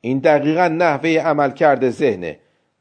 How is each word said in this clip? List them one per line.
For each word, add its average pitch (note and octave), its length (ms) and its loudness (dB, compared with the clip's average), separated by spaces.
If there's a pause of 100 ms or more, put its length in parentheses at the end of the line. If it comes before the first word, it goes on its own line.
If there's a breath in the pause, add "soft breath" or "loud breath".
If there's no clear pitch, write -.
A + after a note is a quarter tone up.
این C3 180 -2
دقیقاً D#3 480 2
نحوهٔ D#3+ 540 0
عملکرد C#3+ 680 0
ذهنه. G2+ 500 -4 (420)